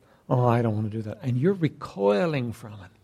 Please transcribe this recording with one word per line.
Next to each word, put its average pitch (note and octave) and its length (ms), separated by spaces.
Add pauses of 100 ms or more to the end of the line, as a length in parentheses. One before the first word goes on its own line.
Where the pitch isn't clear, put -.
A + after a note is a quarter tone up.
(300)
Oh, B2 160
I A#2+ 160
don't A2 140
want G#2+ 160
to A2 60
do A2+ 60
that." G#2+ 200
And B2 140
you're E3+ 160
recoiling F3 1000
from G#2+ 200
it. F#2+ 180 (120)